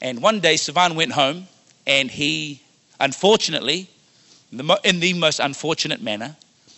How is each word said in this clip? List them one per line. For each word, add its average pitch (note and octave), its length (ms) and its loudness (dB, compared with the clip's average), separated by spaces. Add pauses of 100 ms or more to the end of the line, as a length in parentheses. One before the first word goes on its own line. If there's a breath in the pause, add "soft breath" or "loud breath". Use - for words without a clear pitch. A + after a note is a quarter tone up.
And B2+ 220 -6
one G#3+ 160 4
day, E3 160 4
Sivan E3 400 2
went D#3+ 160 0
home, D3 360 0 (380)
and C3+ 240 2
he, D3 540 -6 (360)
unfortunately, D#3+ 880 0 (640 soft breath)
in G#2+ 60 -14
the B2+ 60 -8
mo-, F3 200 2
in F#3+ 160 2
the F3+ 140 2
most D#3+ 260 0
unfortunate D3+ 640 -4
manner, A#2 360 -8 (400 loud breath)